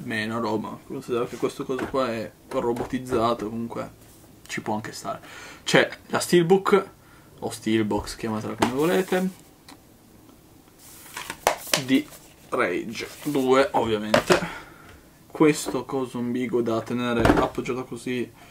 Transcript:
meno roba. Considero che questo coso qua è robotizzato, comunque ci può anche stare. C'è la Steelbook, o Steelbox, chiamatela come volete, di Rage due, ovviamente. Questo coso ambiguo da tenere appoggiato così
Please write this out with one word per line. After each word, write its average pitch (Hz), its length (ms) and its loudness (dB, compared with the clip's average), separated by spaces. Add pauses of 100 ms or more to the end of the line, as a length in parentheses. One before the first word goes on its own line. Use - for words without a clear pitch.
meno 113 340 -4
roba. 107 480 -2
Considero 127 400 -4
che 123 100 -12
questo 127 280 -4
coso 127 220 -4
qua 131 260 -2
è 113 180 -6 (180)
robotizzato, 120 1000 -2
comunque 117 420 -8 (560)
ci - 140 -8
può 110 140 -4
anche 107 180 -6
stare. - 280 -10 (440)
C'è - 240 6 (200)
la 113 120 0
Steelbook, 190 720 6 (480)
o 110 120 -6
Steelbox, 107 640 0
chiamatela 110 380 -6
come 113 180 0
volete, 185 560 2 (2500)
di 131 220 2 (440)
Rage 107 580 -2 (160)
due, 135 480 4
ovviamente. 110 680 2 (880)
Questo 147 580 2
coso 127 340 -6
ambiguo 120 420 -2
da 113 220 0
tenere 120 400 -2
appoggiato 123 600 2
così 120 460 -6 (200)